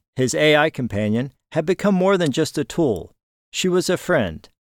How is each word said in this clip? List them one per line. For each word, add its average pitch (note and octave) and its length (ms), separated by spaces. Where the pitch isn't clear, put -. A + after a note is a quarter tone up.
his B2+ 180
A D3+ 200
I D3+ 140
companion, A2+ 640
had D#3+ 120
become F#3+ 300
more F#3 240
than E3 120
just D#3 280
a C#3+ 60
tool. A#2+ 500
She - 200
was F3 180
a F3+ 80
friend, G2+ 500